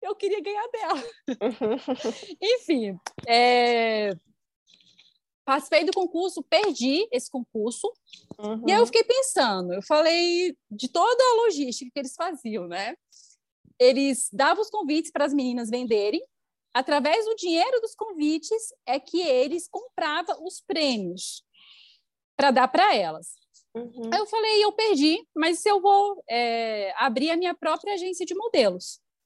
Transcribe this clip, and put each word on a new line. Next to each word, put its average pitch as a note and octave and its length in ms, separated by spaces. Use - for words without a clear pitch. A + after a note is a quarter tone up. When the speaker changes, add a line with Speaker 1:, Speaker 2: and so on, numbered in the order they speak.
Speaker 1:
eu G4 140
queria G4+ 260
ganhar G#4 260
dela." F4+ 360
Speaker 2:
<laughs> B3 1120
Speaker 1:
Enfim, C#4+ 580
é, A#3 840
participei D4+ 400
do F#4 80
concurso, F4 500
perdi D#4+ 680
esse - 180
concurso. A#3+ 580
Speaker 2:
Uhum. A3 300
Speaker 1:
E F4+ 60
aí G#4+ 60
eu A#4+ 60
fiquei A4+ 200
pensando, A#3+ 680
eu G3+ 100
falei E4+ 680
de G#3+ 200
toda A#4+ 340
a B4+ 100
logística C#4 480
que D4 60
eles C4 160
faziam, A#3 520
né? G3 280
Eles C4+ 540
davam D#4 280
os G#4+ 80
convites E4 420
para C#4 120
as C#4+ 100
meninas B3 360
venderem, A3+ 520
através D4 520
do A4 120
dinheiro F4+ 420
dos A4+ 160
convites E4 800
é C4+ 140
que E4 220
eles D4 480
compravam E4 760
os - 140
prêmios A3+ 840
pra C#4 160
dar B3+ 160
pra F4 280
elas. E3 380
Speaker 2:
Uhum. A#3 400
Speaker 1:
Aí G4 60
eu G#4+ 60
falei, G#4+ 380
"Eu G#4 80
perdi, G4+ 500
mas E4 240
se G#4+ 100
eu G4+ 120
vou, G4+ 480
é, A#3 680
abrir C4 320
a E4 80
minha F4 160
própria F4 420
agência F4+ 300
de F4 80
modelos." C#4 680